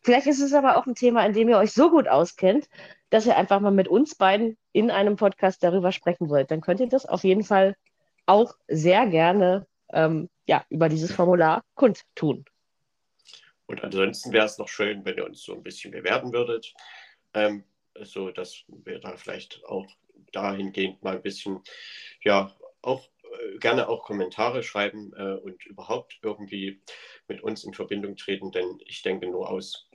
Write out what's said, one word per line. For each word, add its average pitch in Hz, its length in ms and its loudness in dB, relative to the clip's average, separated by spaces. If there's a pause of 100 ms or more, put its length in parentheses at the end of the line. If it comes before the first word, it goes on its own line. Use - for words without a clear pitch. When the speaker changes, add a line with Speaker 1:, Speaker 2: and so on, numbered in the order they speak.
Speaker 1:
Vielleicht 247 240 4
ist 277 140 2
es 277 140 0
aber 269 240 4
auch - 80 -2
ein 247 80 -4
Thema, 233 320 2
in 214 80 0
dem 220 140 2
ihr 233 100 6
euch 208 140 4
so 311 180 6
gut 302 180 4
auskennt, 185 600 2 (420)
dass 220 160 4
ihr 247 100 4
einfach 196 240 2
mal 202 100 2
mit 196 160 4
uns 233 280 2
beiden 208 420 2 (160)
in 214 180 2
einem 202 260 0
Podcast 196 460 0
darüber 180 300 2
sprechen 175 380 -4
wollt. 143 200 2
Dann 160 120 -4
könnt 185 180 -2
ihr 254 80 0
das 262 160 0
auf - 180 -6
jeden 190 220 2
Fall 196 320 2 (480)
auch 214 300 4 (120)
sehr 175 420 2
gerne, 180 580 2 (260)
ähm, 160 380 0 (160)
ja, - 240 0
über 160 180 2
dieses 160 240 -2
Formular 175 500 4 (120)
kundtun. - 720 0 (1200)
Speaker 2:
Und - 180 -12
ansonsten 95 480 -4
wäre 107 140 4
es 104 120 -8
noch - 100 -10
schön, 104 360 -6
wenn 92 140 -6
ihr 92 80 -6
uns - 160 -18
so - 100 -16
ein 87 100 -16
bisschen - 300 -18
bewerten 113 400 -4
würdet, 117 400 -4 (600)
ähm, 104 300 -2 (360)
so 98 300 -12
dass - 380 -14
wir - 320 -18
da 92 160 -16
vielleicht - 500 -16
auch 196 200 -10 (460)
dahingehend 98 680 -8
mal 92 140 -6
ein 92 60 -12
bisschen, 98 380 -10 (600)
ja, 98 340 0 (260)
auch, 131 240 -6 (160)
äh, 113 360 -14
gerne 117 300 -2
auch 113 160 -6
Kommentare 107 580 -4
schreiben, 101 540 -8
äh, 98 180 -8
und 95 320 -16
überhaupt 110 560 -10
irgendwie 101 580 -10 (480)
mit 101 140 -12
uns 107 220 -10
in 101 100 -16
Verbindung 101 420 -10
treten, 98 340 -10
denn 90 360 -6
ich - 160 -18
denke, 95 260 -6
nur 90 220 -8
aus - 440 -12